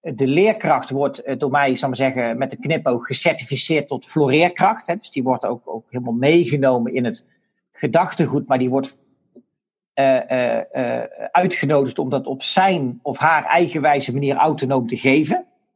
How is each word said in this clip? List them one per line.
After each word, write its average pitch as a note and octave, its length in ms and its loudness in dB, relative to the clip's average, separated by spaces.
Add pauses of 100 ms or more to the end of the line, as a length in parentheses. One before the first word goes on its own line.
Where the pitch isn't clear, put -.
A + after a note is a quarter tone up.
De C3+ 260 -2
leerkracht D#3 640 2
wordt, C3+ 280 -2
eh, C3+ 200 -8
door C#3+ 120 -2
mij, C#3 260 2
zal C3 140 -2
ik B2 80 -6
maar C3 120 2
zeggen, A#2+ 280 -4
met C3 140 -4
een - 80 -16
knipoog C#3 460 -2
gecertificeerd - 840 -2
tot - 180 -8
floreerkracht. E3 800 2
Hè. F3 100 -2
Dus - 140 -14
die C3+ 120 -6
wordt B2 240 -2
ook, A#2+ 220 -6
ook A2+ 220 -10
helemaal B2 220 -6
meegenomen C3 840 2
in B2+ 100 0
het - 240 -6 (440)
gedachtegoed, D#3 760 0
maar C3 100 2
die B2+ 120 0
wordt, C3+ 260 -4 (960)
eh, C3 380 2
eh, A#2+ 420 0
eh, A#2+ 300 -4 (280)
uitgenodigd D3 680 0
om C3+ 120 -2
dat C3+ 160 -2
op C3+ 160 -8
zijn F3 600 0
of C#3+ 160 -8
haar D#3 260 2
eigenwijze D#3 680 2
manier C#3 240 0
autonoom C#3 500 0
te A#2+ 100 -4
geven. D3+ 500 2 (300)